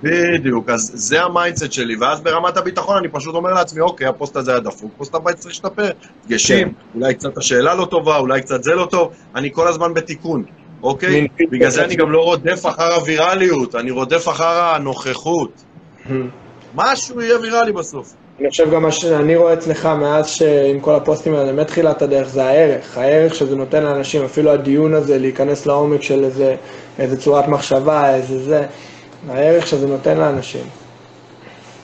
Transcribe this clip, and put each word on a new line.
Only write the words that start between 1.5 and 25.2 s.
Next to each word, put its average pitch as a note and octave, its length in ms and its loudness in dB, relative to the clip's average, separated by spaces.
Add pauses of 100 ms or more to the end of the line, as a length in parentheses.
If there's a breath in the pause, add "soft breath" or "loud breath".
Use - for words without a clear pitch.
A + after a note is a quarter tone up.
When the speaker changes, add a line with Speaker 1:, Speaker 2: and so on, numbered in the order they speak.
Speaker 1:
שלי, A#2 240 -4
ואז C#3 240 0
ברמת E3 360 0
הביטחון F3+ 400 -2
אני F3+ 120 -2
פשוט D3 260 -8
אומר F3 200 -2
לעצמי, E3+ 260 -2
"אוקיי, E3+ 260 0
הפוסט C#3 300 -4
הזה C3 140 -4
היה B2 100 2
דפוק, G#2+ 360 -10
פוסט C#3+ 180 -14
הבא E3 180 -2
צריך E3 140 -10
להשתפר, F#3+ 440 -6 (360 loud breath)
דגשים, D#3+ 420 0
Speaker 2:
כן. - 60 -10 (260)
Speaker 1:
אולי C3 140 0
קצת - 240 -8
השאלה C3 360 2
לא F#3 100 -2
טובה, D#3 340 0
אולי C3+ 220 0
קצת C3 220 -6
זה D3+ 120 2
לא F3+ 160 0
טוב", F3 220 0 (220 loud breath)
אני C#3 180 -4
כל E3 160 0
הזמן E3+ 260 -2
בתיקון, D#3+ 500 -6 (380)
אוקיי? F3+ 280 -2
Speaker 2:
מין D3+ 400 0
Speaker 1:
בגלל C3+ 200 2
זה D#3 100 0
אני E3+ 80 2
Speaker 2:
פידבק. E3+ 160 2
Speaker 1:
גם D3+ 80 -2
לא D#3+ 120 6
רודף F3 420 0
אחר E3+ 280 0
הווירליות, D#3+ 800 0
אני A#2+ 160 -4
רודף C3+ 380 -2
אחר E3 460 0
הנוכחות. C#3 760 -4 (580)
Speaker 2:
מהמם. C3 200 -4 (460)
Speaker 1:
משהו B3 460 -4
יהיה A#3 200 2
ויראלי A3+ 320 0
בסוף. D#3+ 420 -10 (260)
Speaker 2:
אני C#3 100 0
חושב D#3 240 2
גם D#3+ 80 2
מה D#3 100 2
שאני D#3+ 440 2
רואה E3+ 180 6
אצלך E3 320 -2
מאז D3+ 420 2
ש-, - 140 -2
עם C#3 380 4
כל D3+ 140 2
הפוסטים D3+ 400 0
האלה, C3+ 180 0 (100)
מתחילת D#3 400 0
הדרך, C#3 260 2
זה C3 160 -2
הערך, C#3 540 2
הערך D#3 360 4
שזה C#3 220 0
נותן C3+ 260 0
לאנשים, C#3+ 420 -2
אפילו D3+ 260 2
הדיון C#3+ 440 2
הזה, C#3+ 240 2
להיכנס C3+ 480 -2